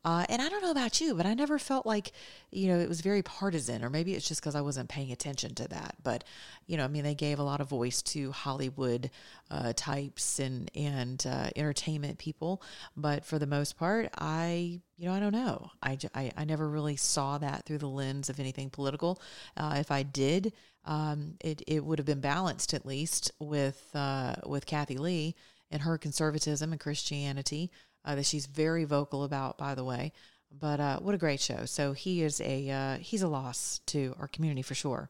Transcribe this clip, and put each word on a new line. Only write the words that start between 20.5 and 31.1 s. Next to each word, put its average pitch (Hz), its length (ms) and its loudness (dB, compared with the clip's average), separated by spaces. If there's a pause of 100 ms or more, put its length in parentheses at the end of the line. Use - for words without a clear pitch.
um, 151 560 -2
it, 156 260 -4
it 156 160 2
would 156 160 2
have 147 60 0
been 143 160 2
balanced 156 540 0
at 143 100 -4
least 139 540 0
with, 147 580 0
uh, 135 380 0 (100)
with 143 220 -2
Kathy 143 320 0
Lee 165 360 0 (360)
and 151 100 -2
her 165 160 4
conservatism 151 760 0
and 151 80 -4
Christianity, 147 920 -2 (360)
uh, 143 80 0
that 143 120 2
she's 143 180 2
very 156 400 2
vocal 143 400 2
about, 135 320 -2
by 139 180 -2
the 131 80 -4
way. 127 300 -2 (380)
But, 147 280 0
uh, 143 200 2
what 202 160 0